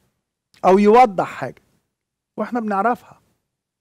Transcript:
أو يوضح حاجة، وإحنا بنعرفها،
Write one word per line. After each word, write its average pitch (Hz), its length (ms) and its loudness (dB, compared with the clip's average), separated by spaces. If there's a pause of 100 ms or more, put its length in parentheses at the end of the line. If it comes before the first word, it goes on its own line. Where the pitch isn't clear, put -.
(640)
أو 190 140 4
يوضح 208 480 2
حاجة، - 360 -14 (760)
وإحنا 220 240 -8
بنعرفها، 208 600 -6 (600)